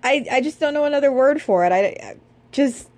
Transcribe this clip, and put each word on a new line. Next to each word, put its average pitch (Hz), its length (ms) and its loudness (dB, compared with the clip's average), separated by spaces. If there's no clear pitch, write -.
I, 269 280 0
I 254 120 0
just 302 180 -8
don't 294 140 -2
know 294 100 0
another 285 260 2
word 269 300 2
for 180 240 2
it. 175 80 2
I, 180 60 2
I - 100 -16
just 262 460 -2